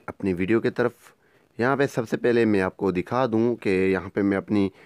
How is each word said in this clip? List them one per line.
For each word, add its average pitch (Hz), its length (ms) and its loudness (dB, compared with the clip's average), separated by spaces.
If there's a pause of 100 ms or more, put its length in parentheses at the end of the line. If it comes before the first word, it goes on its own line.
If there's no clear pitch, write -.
अपनी 98 240 -2
वीडियो 92 260 0
की 120 100 -2
तरफ। 120 240 -2 (640)
यहाँ 127 180 2
पे 139 100 2
सबसे 120 300 -4
पहले 117 280 2
मैं 104 160 2
आपको 95 300 -2
दिखा 120 360 -2
दूँ 113 280 0
कि 107 140 -6
यहाँ 95 400 0
पे 104 120 -2
मैं 98 160 2
अपनी 98 340 0 (140)